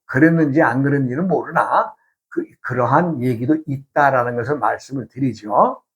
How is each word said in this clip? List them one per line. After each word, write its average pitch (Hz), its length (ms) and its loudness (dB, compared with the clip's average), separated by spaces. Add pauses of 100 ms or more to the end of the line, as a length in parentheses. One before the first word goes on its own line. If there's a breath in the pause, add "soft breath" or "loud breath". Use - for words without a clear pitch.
그랬는지 160 560 2
안 127 220 2
그랬는지는 139 440 0
모르나 151 680 -2 (320)
그, - 160 -6 (180)
그러한 127 600 0
얘기도 123 440 0
있다라는 135 680 0
것을 123 240 -2
말씀을 113 480 -4
드리죠. 127 760 0 (120)